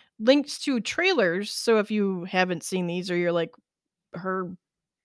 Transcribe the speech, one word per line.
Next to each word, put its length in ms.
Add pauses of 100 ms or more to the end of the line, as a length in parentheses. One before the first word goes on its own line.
(180)
links 420
to 180
trailers. 720
So 280
if 120
you 340
haven't 400
seen 220
these 240
or 60
you're 160
like, 200 (600)
"Her 420 (500)